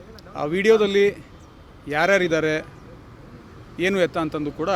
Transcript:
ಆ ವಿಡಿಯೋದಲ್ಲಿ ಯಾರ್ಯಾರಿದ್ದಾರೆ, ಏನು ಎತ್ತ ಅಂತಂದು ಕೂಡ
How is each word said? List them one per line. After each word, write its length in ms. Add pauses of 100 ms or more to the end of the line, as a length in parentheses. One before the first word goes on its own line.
(340)
ಆ 100
ವಿಡಿಯೋದಲ್ಲಿ 800 (640)
ಯಾರ್ಯಾರಿದ್ದಾರೆ, 800 (1120)
ಏನು 180
ಎತ್ತ 200
ಅಂತಂದು 340
ಕೂಡ 240